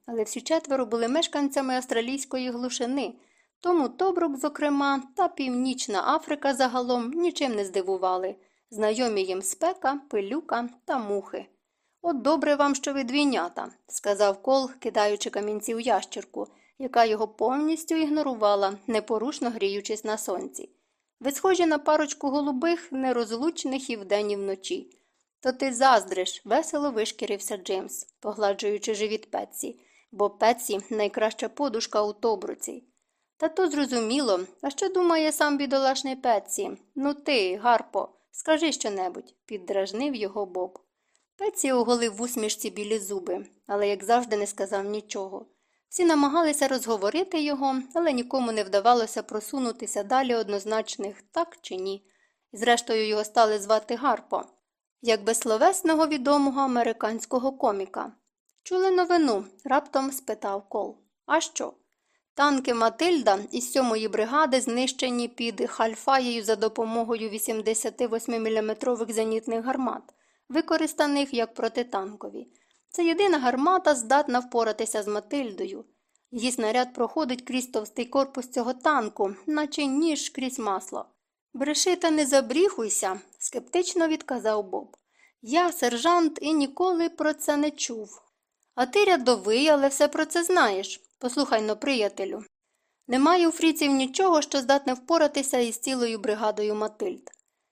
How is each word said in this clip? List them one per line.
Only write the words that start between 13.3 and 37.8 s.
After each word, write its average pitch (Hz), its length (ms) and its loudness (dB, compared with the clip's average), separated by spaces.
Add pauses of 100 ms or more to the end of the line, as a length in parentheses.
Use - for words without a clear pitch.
сказав 202 540 2
Кол, 262 360 2
кидаючи 208 520 0
камінці 208 440 -4
у 226 60 -4
ящірку, 214 680 -2 (300)
яка 247 260 4
його 214 240 0
повністю 302 680 0
ігнорувала, 226 920 2
непорушно 226 640 -2
гріючись 202 540 -4
на 214 140 -2
сонці. - 520 -8 (500)
«Ви 262 120 -2
схожі 359 340 2
на 311 120 2
парочку 302 520 0
голубих, 294 640 -2
нерозлучних 262 1000 -2
і 233 60 -4
вдень, 208 340 -2
і 202 60 -2
вночі». 196 600 -6 (440)
«То 254 120 0
ти 262 220 -2
заздриш», 196 720 2
весело 285 460 0
вишкірився 214 640 -4
Джеймс, 190 500 -6 (140)
погладжуючи 208 760 -2
живіт 214 360 -4
Петсі, - 500 -8 (320)
бо 202 180 0
Петсі 214 500 0 (100)
найкраща 214 580 -2
подушка 226 540 -2
у 208 100 -2
Тобруці. - 720 -4 (560)
«Та 320 80 0
то 349 200 0
зрозуміло. 247 720 0 (220)
А 277 80 -4
що 381 180 -2
думає 339 440 2
сам 294 240 2
бідолашний 269 600 0
Петсі? 214 540 -2 (240)
Ну 285 200 -2
ти, 220 420 0
Гарпо, 220 520 0 (220)